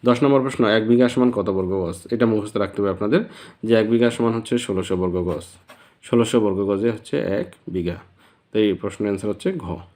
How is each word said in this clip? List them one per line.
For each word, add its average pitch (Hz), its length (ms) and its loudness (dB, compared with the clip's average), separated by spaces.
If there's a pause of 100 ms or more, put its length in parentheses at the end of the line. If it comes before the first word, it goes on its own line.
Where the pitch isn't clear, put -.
দশ 120 160 4
নম্বর 139 220 4
প্রশ্ন, 131 160 -2 (160)
এক 110 120 2
বিঘা 120 240 6
সমান 123 240 4
কত 98 100 0 (100)
বর্গ 92 160 -2 (100)
গজ? 85 140 -6 (160)
এটা 117 180 2
মুখস্থ 104 320 -2
রাখতে 95 160 -6
হবে 101 160 0
আপনাদের 107 260 0 (460)
যে 113 140 4
এক 110 100 0
বিঘা 117 240 4
সমান 117 220 0
হচ্ছে 110 160 -4 (120)
ষোলোশো 95 360 -2
বর্গ 90 160 -2 (100)
গজ। 76 180 -6 (580)
ষোলোশো 117 400 2
বর্গ 98 160 0 (100)
গজে 101 260 0
হচ্ছে - 200 -8 (240)
এক 185 80 -6 (260)
বিঘা। 87 240 -4 (560)
তো - 100 -4
এই 104 60 2 (120)
প্রশ্নের 104 280 -6
অ্যান্সার 101 240 -4
হচ্ছে - 160 -4 (140)
ঘ। - 20 -12 (300)